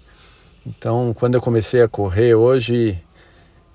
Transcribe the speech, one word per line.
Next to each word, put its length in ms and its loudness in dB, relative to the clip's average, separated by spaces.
Então, 480 -4
quando 220 0
eu 60 0
comecei 400 0
a 60 4
correr 480 0
hoje, 680 0